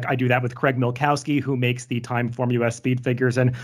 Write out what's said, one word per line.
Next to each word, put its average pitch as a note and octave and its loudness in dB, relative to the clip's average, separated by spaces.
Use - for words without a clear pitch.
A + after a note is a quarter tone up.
I C3 -2
do B2+ 0
that B2 2
with A#2 -4
Craig C3+ 2
Milkowski, C#3 0
who C3+ -2
makes B2 -2
the A#2+ -4
Timeform A#2+ -2
U A#2+ 2
S A#2 0
speed B2+ -2
figures, B2+ 2
and B2+ 4